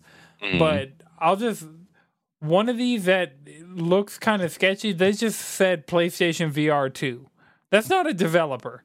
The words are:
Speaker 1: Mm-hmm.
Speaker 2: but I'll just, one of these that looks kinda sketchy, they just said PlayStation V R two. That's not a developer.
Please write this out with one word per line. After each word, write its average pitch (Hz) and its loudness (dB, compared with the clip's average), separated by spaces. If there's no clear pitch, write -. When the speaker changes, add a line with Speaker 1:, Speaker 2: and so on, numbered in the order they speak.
Speaker 1:
Mm-hmm. 170 -4
Speaker 2:
but 147 0
I'll 165 2
just, 196 -6
one 175 2
of 247 -2
these 240 -2
that 180 2
looks 185 0
kinda 202 0
sketchy, 196 0
they 185 2
just 208 -2
said 185 0
PlayStation 170 0
V 151 0
R 143 2
two. 131 -8
That's 220 2
not 359 2
a 302 -2
developer. 160 -2